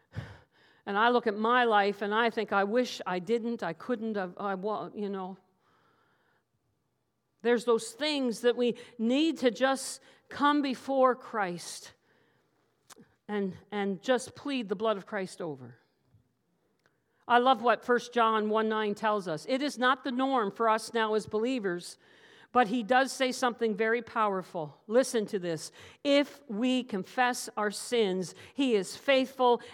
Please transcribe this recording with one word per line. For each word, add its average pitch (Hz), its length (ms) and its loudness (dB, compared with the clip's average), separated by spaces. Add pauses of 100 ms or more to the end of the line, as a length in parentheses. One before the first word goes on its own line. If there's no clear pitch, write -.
(880)
and 202 100 -2
I 220 120 6
look 240 180 2
at 208 100 0
my 233 280 4
life, 202 380 2
and 208 120 -2
I 226 160 2
think, 220 220 -4
"I 202 100 2
wish 226 420 -2
I 180 140 -4
didn't, 226 460 -4
I 165 80 -4
couldn't, 220 440 -4
I, 185 200 -4
I 196 180 -4
wa-," 190 400 -6
you 208 140 -6
know. 190 280 -8 (2000)
There's 233 220 2
those 226 260 2
things 269 520 -2
that 240 120 4
we 240 220 0 (200)
need 269 420 2
to 254 120 2
just 262 500 -2 (280)
come 294 340 2
before 262 540 2
Christ 190 760 -6 (1300)
and, 202 300 -2 (160)
and 196 280 -2
just 247 360 0
plead 262 320 -4
the 202 80 -2
blood 214 200 0
of 180 80 -12
Christ 190 360 -8
over. 127 340 -10 (1500)
I 240 120 6
love 247 220 4
what 220 240 2
First 240 300 0
John 220 360 2
one 220 180 2
nine 214 260 -2
tells 208 320 -2
us. 156 220 -6
It 262 140 -2
is 285 160 -4
not 254 260 2
the 277 80 -4
norm 247 400 0
for 226 160 0
us 220 260 0
now 220 200 0
as 214 120 0
believers 214 720 -4 (540)
but 247 140 6
he 233 160 -2
does 254 300 2
say 262 180 0
something 233 460 -2
very 226 260 0
powerful. 190 720 -4 (120)
Listen 233 380 2
to 208 120 -4
this. 170 320 -6 (320)
"If 285 460 2
we 247 340 0
confess 247 720 -2
our 208 140 -2
sins, 196 640 -2 (200)
he 254 200 2
is 190 220 -2
faithful 254 680 2 (120)